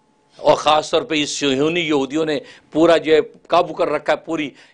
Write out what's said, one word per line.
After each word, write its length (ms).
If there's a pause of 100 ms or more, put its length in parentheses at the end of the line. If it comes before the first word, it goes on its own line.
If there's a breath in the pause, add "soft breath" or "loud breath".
(440)
और 120
ख़ास 360
तौर 120
पे 120
इस 240
सुन्नी 420
यहूदियों 440
ने 160 (320 loud breath)
पूरा 240
जो 160
है 80
काबू 520
कर 160
रखा 240
है 120
पूरी 280 (200 soft breath)